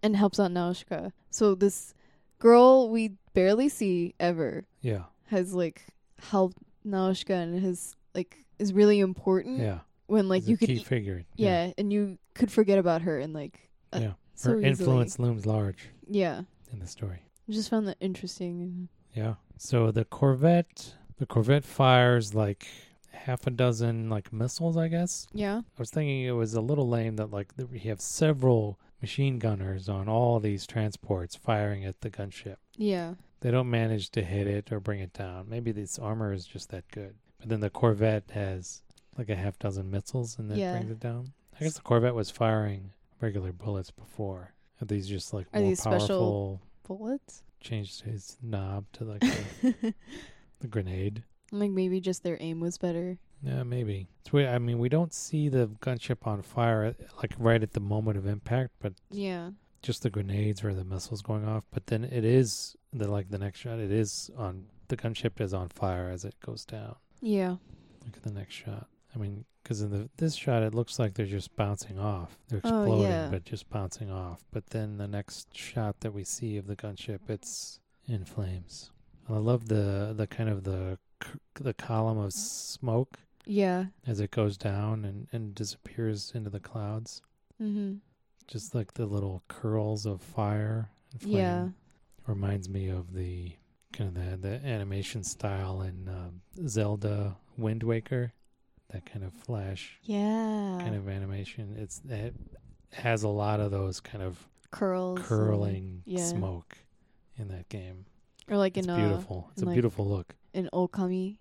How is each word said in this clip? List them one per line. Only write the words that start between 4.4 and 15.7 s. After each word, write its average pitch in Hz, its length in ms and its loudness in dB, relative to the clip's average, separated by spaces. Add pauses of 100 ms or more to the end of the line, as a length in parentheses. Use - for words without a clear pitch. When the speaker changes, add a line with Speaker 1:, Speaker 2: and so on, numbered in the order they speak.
Speaker 2:
Yeah. 104 220 0 (240)
Speaker 1:
has, 190 260 0
like, 175 320 -2 (340)
helped 190 380 2 (280)
Naoshka 190 460 0
and 175 300 0
has, 180 340 -4 (180)
like, - 240 -6 (220)
is 202 140 0
really 208 260 10
important 190 600 2
Speaker 2:
Yeah. 101 200 0 (280)
Speaker 1:
when, 208 200 6
like, 185 160 4
Speaker 2:
He's - 40 -2
a 214 40 6
Speaker 1:
you 226 60 6
could 226 100 4
Speaker 2:
key 131 80 4
Speaker 1:
e- 110 80 -2
Speaker 2:
figure. 98 400 -2 (140)
Speaker 1:
yeah, 180 300 4
Speaker 2:
Yeah. 180 100 -6
Speaker 1:
and 202 160 0
you 202 240 0 (160)
could - 180 2
forget 196 260 8
about 170 260 4
her 156 160 0
and, 156 140 -4
like, - 360 -10 (240)
uh, - 80 0
Speaker 2:
Yeah. 104 120 -2 (220)
Speaker 1:
so 123 160 2
Speaker 2:
Her 113 60 4
Speaker 1:
easily. 107 120 6
Speaker 2:
influence 131 500 4
looms 117 260 0
large 107 440 0 (180)